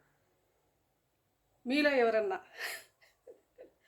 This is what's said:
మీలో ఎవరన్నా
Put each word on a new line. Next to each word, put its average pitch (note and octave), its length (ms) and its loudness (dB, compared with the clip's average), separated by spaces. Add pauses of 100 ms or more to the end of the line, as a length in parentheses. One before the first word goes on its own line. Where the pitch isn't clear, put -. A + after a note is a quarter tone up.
(1700)
మీలో D4 220 2
ఎవరన్నా A3 500 2 (1500)